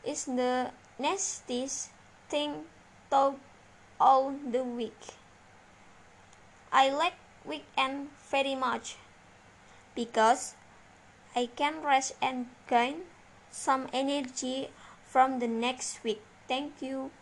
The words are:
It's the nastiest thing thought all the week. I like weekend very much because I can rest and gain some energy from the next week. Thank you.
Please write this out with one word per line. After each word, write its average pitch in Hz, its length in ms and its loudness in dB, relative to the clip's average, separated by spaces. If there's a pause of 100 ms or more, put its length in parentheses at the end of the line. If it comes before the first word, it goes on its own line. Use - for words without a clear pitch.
It's 294 240 -8
the 254 480 -2 (240)
nastiest 269 960 -6 (400)
thing 294 320 -4 (480)
thought 277 240 4 (640)
all 269 320 6
the 262 320 -4
week. 240 560 -10 (1500)
I 269 160 8
like 311 320 0 (240)
weekend 277 640 -6 (240)
very 269 240 0
much 240 400 -4 (960)
because 226 640 2 (800)
I 247 160 -2
can 302 320 -4
rest 269 380 2
and 254 260 -2 (160)
gain 262 400 0 (480)
some 262 400 -2
energy 269 800 -2 (320)
from 262 340 4
the 240 100 0
next 233 520 -4
week. 220 220 -4 (260)
Thank 285 320 -4
you. 269 300 -6 (120)